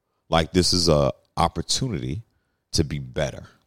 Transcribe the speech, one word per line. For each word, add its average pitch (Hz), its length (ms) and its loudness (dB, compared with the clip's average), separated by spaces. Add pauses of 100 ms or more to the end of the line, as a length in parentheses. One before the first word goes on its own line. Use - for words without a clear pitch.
(300)
like 80 220 2
this 90 200 4
is 87 160 0
a 73 240 4 (240)
opportunity 85 840 -4 (500)
to - 120 0
be 73 140 -6
better. 67 500 -8 (180)